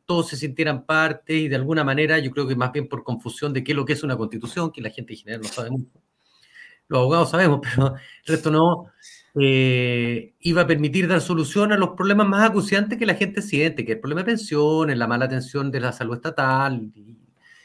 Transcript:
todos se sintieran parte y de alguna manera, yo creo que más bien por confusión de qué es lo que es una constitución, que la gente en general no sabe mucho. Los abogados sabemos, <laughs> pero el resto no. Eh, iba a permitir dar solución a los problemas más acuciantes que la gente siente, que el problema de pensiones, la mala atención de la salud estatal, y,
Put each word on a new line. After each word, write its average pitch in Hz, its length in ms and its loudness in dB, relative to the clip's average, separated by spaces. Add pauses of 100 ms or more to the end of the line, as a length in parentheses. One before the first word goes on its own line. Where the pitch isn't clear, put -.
todos 170 240 0
se 147 80 -10
sintieran 143 480 -4
parte 156 500 0
y 156 120 0
de 135 80 -2
alguna 147 300 0
manera, 151 340 2
yo 131 140 -2
creo 139 160 -2
que 131 80 0
más 127 160 0
bien 143 160 -4
por - 160 -8
confusión 123 480 -6
de 131 100 -2
qué 135 80 -6
es 147 60 0
lo 139 80 0
que 151 80 0
es 135 100 -4
una 135 140 -2
constitución, 117 560 -6
que - 80 -14
la 107 100 -8
gente 110 220 -14
en 107 80 -16
general 110 220 -12
no 104 60 -8
sabe 117 220 -8
mucho. 131 300 -8 (880)
Los 143 100 0
abogados 151 320 4
sabemos, 160 300 4
<laughs> - 140 -6
pero 131 200 2
el - 320 -20
resto 160 240 0
no. 156 360 4 (480)
Eh, 123 1080 2
iba 170 200 2
a 165 60 4
permitir 151 420 2
dar 175 140 2
solución 190 500 0
a 208 60 2
los 185 180 0
problemas 202 320 2
más 202 180 4
acuciantes 208 520 0
que 226 80 0
la 185 80 2
gente 196 260 -4
siente, 151 460 -2
que 113 60 -2
el 110 60 -4
problema 147 220 -4
de 185 60 -4
pensiones, 156 720 0
la 117 80 0
mala 120 180 0
atención 131 460 -4
de 131 100 -4
la 120 100 -2
salud 117 260 -6
estatal, 131 800 -2
y, 110 220 -20 (480)